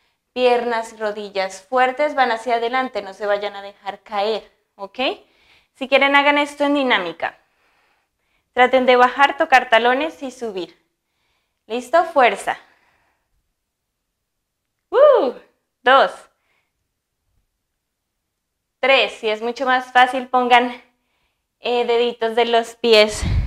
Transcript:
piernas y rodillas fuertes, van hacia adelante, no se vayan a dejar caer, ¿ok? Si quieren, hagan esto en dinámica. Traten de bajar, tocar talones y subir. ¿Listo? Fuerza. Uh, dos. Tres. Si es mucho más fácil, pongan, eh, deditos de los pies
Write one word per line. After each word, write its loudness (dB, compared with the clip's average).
piernas -2
y -20
rodillas -8
fuertes, 0
van 0
hacia -4
adelante, -4
no -16
se -10
vayan -4
a -16
dejar -16
caer, -6
¿ok? -14
Si -10
quieren, 2
hagan 2
esto -4
en 0
dinámica. -4
Traten 2
de 4
bajar, 2
tocar 2
talones 0
y -12
subir. -12
¿Listo? -2
Fuerza. 0
Uh, 4
dos. 2
Tres. 2
Si -8
es -4
mucho -8
más -2
fácil, 2
pongan, 2
eh, -4
deditos -2
de 2
los -2
pies 2